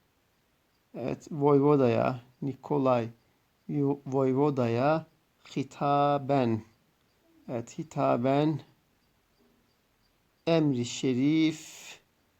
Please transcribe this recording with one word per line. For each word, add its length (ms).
evet, 360
voyvodaya, 920
Nikolay 640
Yu-, 380
voyvodaya 1000
hitaben, 1040
evet, 300
hitaben 840
emri 380
şerif, 1160